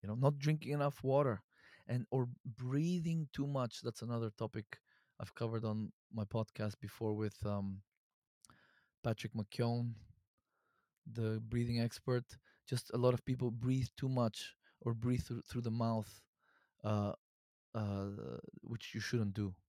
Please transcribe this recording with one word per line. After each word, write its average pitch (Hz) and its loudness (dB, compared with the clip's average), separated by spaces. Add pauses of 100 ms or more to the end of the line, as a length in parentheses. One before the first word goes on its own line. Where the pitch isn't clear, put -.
you 98 -6
know, 107 0
not 143 6
drinking 151 2
enough 143 0
water 135 4 (460)
and, 123 -2
or 127 2 (300)
breathing 160 0
too 139 -2
much. 135 -2
That's 120 -6
another 117 -2
topic 110 -4 (540)
I've - -10
covered 113 -2
on 107 -2 (220)
my 110 -2
podcast 107 -2
before 107 -2
with, 107 -2
um, 98 -2 (1200)
Patrick 113 -2
McKeown, 120 0 (1200)
the 110 2
breathing 120 2
expert. 123 2 (440)
Just - -2
a - 2
lot 123 8
of 120 0
people 123 0
breathe 123 0
too 135 -2
much 123 0 (260)
or 117 0
breathe 120 2
through, 117 -6
through 123 -4
the 117 0
mouth, 113 0 (760)
uh, 104 2 (640)
uh, 101 0 (540)
which - -8
you 113 -4
shouldn't 107 0
do 98 -2 (160)